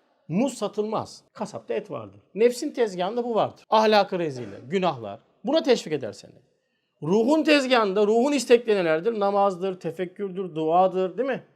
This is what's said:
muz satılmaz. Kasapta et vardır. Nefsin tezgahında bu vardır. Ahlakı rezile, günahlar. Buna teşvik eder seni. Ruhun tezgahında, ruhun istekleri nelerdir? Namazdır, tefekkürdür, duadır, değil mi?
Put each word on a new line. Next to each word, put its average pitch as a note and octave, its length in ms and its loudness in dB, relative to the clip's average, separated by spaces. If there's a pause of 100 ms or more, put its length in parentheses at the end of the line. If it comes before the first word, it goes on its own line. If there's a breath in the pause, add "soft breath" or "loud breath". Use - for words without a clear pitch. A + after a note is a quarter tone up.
(280)
muz A#3+ 260 0
satılmaz. G#3 800 -6
Kasapta - 420 -10
et G#3 160 -6
vardır. G#2+ 300 -14 (140)
Nefsin A#3+ 380 0
tezgahında G#3+ 520 -4
bu A#3+ 100 -4
vardır. D3 360 -2
Ahlakı G#3+ 480 4
rezile, B2 480 -6
günahlar. C3+ 540 -4 (240)
Buna D4+ 180 0
teşvik A#3 300 0
eder A#2 200 -6
seni. - 200 -20 (720)
Ruhun A3+ 400 2
tezgahında, A#3 640 2
ruhun A#3 260 2
istekleri A#3+ 460 4
nelerdir? F3 420 0
Namazdır, G3 600 0
tefekkürdür, F3+ 720 -8
duadır, F3+ 640 0
değil C4 100 -2
mi? A3+ 140 -4 (140)